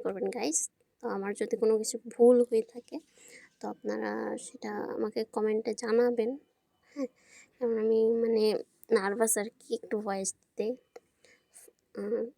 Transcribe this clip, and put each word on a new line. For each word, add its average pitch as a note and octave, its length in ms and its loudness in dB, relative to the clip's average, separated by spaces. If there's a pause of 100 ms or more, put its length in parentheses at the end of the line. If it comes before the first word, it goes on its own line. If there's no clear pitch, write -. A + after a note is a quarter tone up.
করবেন F#3+ 220 -4 (100)
গাইস। C#4 240 -2 (400)
তো - 40 -8 (120)
আমার G3 240 -4
যদি G#3+ 220 -4
কোনো A3 180 4
কিছু A3 160 -6 (180)
ভুল A#3+ 220 10 (120)
হয়ে A3 160 2 (100)
থাকে, - 220 -14 (600)
তো - 60 -14 (100)
আপনারা G#3+ 360 -6 (360)
সেটা - 240 -12 (260)
আমাকে A3 240 -4 (140)
কমেন্টে G#3+ 380 0 (100)
জানাবেন। A#3 480 2 (600)
হ্যাঁ, C#4 180 -6 (460)
কারণ A#3 180 -2 (100)
আমি A3 140 4 (240)
মানে A3+ 200 2 (540)
নার্ভাস G3+ 440 2
আর A#3+ 80 -4 (100)
কি - 100 -20 (100)
একটু - 180 -6 (100)
ভয়েস G3 320 -4
দিতে। - 280 -8 (1300)
আহ, G#3+ 220 -2 (160)